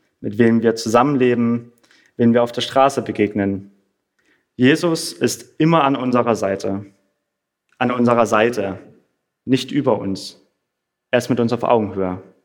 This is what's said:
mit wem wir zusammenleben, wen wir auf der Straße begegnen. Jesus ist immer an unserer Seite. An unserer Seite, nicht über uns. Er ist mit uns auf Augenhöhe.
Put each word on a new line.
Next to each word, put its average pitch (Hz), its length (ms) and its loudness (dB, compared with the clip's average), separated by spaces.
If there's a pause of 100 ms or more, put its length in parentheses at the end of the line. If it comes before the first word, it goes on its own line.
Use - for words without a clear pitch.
(200)
mit 104 180 -6
wem 113 240 4
wir 113 140 2
zusammenleben, 120 960 0 (440)
wen 117 160 4
wir 120 120 4
auf 120 80 -4
der - 100 -8
Straße 135 400 2
begegnen. 101 680 -2 (840)
Jesus 156 580 0
ist - 480 -6
immer 160 220 4
an 139 140 0
unserer 120 400 0
Seite. 98 500 -6 (920)
An 123 120 -2
unserer 120 360 2
Seite, 107 520 0 (680)
nicht 127 280 -2
über 131 260 0
uns. 98 420 -10 (680)
Er 123 80 2
ist 117 100 -4
mit 120 120 0
uns 117 120 0
auf 117 120 -4
Augenhöhe. 98 580 -2 (220)